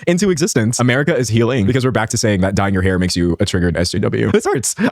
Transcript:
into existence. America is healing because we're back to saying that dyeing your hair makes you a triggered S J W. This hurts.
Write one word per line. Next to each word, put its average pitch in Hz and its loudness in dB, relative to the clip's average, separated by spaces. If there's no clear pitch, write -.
into 175 2
existence. 120 0
America 131 2
is 127 -2
healing 113 2
because 127 0
we're 127 2
back 110 0
to - -4
saying 104 0
that 98 0
dyeing 98 0
your 92 0
hair 92 2
makes 90 0
you 87 0
a 104 0
triggered 87 0
S 87 -2
J 90 -4
W. 110 0
This 220 0
hurts. - -2